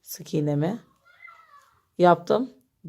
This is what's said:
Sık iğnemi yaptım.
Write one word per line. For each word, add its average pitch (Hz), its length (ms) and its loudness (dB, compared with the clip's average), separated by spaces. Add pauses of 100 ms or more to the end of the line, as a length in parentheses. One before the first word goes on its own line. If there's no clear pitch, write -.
Sık - 320 -14
iğnemi 151 460 -2 (1160)
yaptım. 175 520 2 (380)